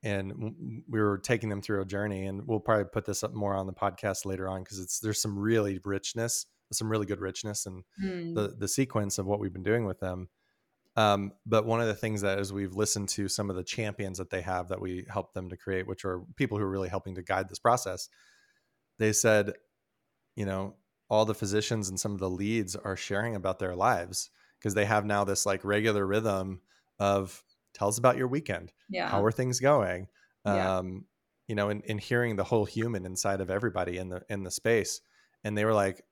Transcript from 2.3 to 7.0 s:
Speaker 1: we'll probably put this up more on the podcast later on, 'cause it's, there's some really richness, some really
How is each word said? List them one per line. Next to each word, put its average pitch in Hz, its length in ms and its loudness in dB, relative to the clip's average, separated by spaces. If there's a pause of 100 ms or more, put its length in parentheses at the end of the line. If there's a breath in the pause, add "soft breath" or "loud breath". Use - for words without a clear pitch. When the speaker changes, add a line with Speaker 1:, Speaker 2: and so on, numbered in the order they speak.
Speaker 1:
we'll 110 140 0
probably 107 260 4
put - 200 -4
this - 180 -4
up 101 100 -4
more 101 220 0
on 95 120 -2
the 95 60 -8
podcast 98 520 -2
later 95 240 -4
on, 95 160 -6
'cause 98 140 -12
it's, 90 200 -6
there's 107 220 -2
some 101 180 -4
really 104 440 2
richness, 113 600 -4 (280)
some 110 180 -2
really 107 140 2